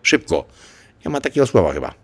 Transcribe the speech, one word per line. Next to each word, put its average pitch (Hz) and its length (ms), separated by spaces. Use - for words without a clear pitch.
szybko. - 420
Nie 156 60
ma 143 100
takiego 139 260
słowa 80 260
chyba. 67 200